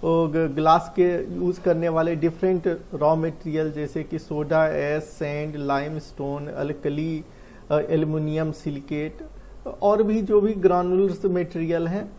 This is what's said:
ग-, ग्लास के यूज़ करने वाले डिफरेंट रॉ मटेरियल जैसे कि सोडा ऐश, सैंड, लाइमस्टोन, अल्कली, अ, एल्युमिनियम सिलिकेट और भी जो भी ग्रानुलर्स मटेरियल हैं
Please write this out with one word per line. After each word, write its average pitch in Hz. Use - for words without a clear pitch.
ग-, 165
ग्लास 160
के 180
यूज़ 180
करने 170
वाले 160
डिफरेंट 170
रॉ 151
मटेरियल 160
जैसे 147
कि 156
सोडा 156
ऐश, 151
सैंड, 151
लाइमस्टोन, 143
अल्कली, 147
अ, 151
एल्युमिनियम 156
सिलिकेट 151
और 214
भी 214
जो 208
भी 214
ग्रानुलर्स 180
मटेरियल 170
हैं 202